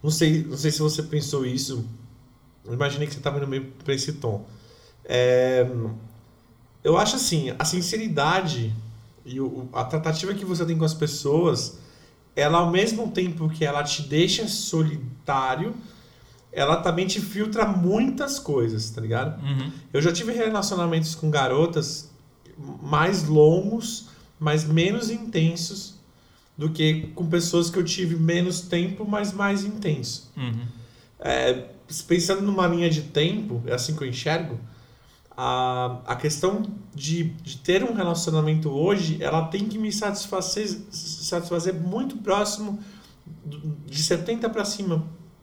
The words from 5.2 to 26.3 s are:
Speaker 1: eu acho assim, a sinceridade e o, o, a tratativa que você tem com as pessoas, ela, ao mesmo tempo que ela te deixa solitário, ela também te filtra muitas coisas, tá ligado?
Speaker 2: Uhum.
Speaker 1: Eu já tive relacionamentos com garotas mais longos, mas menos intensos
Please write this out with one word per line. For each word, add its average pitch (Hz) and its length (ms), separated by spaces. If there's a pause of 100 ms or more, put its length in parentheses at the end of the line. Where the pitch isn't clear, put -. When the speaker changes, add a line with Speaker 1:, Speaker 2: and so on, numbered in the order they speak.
Speaker 1:
eu 165 160
acho 214 180
assim, 147 420
a 151 60
sinceridade 151 1080 (500)
e 127 160
o, 135 60
o, 127 260
a 120 120
tratativa 160 500
que 196 100
você 175 200
tem 165 120
com 160 80
as 156 100
pessoas, 151 840 (560)
ela, 151 240
ao 175 120
mesmo 220 420
tempo 165 360
que 156 160
ela 143 200
te - 180
deixa 170 460
solitário, 147 1300 (760)
ela 147 260
também 175 280
te 196 140
filtra 214 460
muitas 214 720
coisas, 113 520
tá - 120
ligado? 120 420
Speaker 2:
Uhum. 139 260 (220)
Speaker 1:
Eu 139 100
já 170 80
tive 226 220
relacionamentos 190 840
com 156 160
garotas 143 800 (720)
mais 156 460
longos, 170 800 (300)
mas 156 260
menos 185 460
intensos - 840 (640)